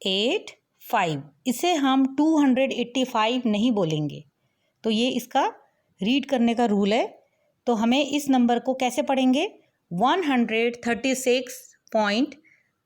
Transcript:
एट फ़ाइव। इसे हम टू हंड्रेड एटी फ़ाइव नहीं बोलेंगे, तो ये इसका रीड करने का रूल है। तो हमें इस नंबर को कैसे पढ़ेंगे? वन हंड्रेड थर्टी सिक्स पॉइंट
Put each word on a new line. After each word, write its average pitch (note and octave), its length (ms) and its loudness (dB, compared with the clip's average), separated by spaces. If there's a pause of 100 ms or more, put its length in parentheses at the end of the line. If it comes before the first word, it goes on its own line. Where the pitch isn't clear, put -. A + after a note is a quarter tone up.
एट G#3+ 500 -2 (340)
फ़ाइव। E3 380 -2 (240)
इसे E4+ 280 0
हम C4+ 300 2 (120)
टू D#4 220 2
हंड्रेड C4 340 2
एटी A#3+ 320 -4
फ़ाइव A#3+ 420 0
नहीं G#3+ 260 2
बोलेंगे, D3+ 520 -2 (600)
तो A3 60 -2
ये A3+ 200 0
इसका C4+ 360 -2 (540)
रीड B3 260 0
करने A#3+ 280 0
का A#3 100 0
रूल G3+ 280 2
है। C#4 140 0 (600)
तो A#3+ 80 0
हमें A#3 320 2
इस C#4+ 220 -4
नंबर A#3+ 300 4
को B3 160 -4
कैसे B3+ 280 -2
पढ़ेंगे? C4 440 2 (440)
वन C4 340 0
हंड्रेड A#3+ 520 0 (100)
थर्टी A#3+ 280 0
सिक्स C4 440 -2 (340)
पॉइंट A3 420 0 (520)